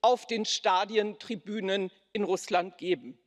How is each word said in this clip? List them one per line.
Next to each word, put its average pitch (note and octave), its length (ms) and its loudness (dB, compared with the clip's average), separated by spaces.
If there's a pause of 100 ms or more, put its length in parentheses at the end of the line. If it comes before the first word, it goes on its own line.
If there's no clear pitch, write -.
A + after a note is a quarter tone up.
auf A#3+ 240 4
den A3 180 -2
Stadien, G#3 760 0
Tribünen G3 680 -4 (220)
in G#3 120 -2
Russland F#3 540 0
geben. D#3+ 500 -4